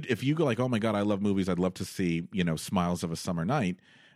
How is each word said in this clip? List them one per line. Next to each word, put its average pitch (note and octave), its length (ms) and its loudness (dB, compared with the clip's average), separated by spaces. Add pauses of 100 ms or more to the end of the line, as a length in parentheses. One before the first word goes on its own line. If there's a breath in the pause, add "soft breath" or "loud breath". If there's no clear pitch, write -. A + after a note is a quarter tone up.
if B2 160 0
you C#3+ 120 2
go D#3+ 100 2
like, A#2 140 2
"Oh B2+ 100 0
my A#2+ 80 2
God, A2 160 2
I G2+ 80 2
love G2+ 180 2
movies. G2 300 2
I'd F2 80 0
love F2+ 180 2
to F#2+ 100 -6
see, E2+ 460 -2
you F#2 120 0
know, E2 120 2
Smiles F2 480 -2
of E2 80 -4
a D#2+ 40 -4
Summer E2 280 -4
Night," G2+ 340 0 (380 soft breath)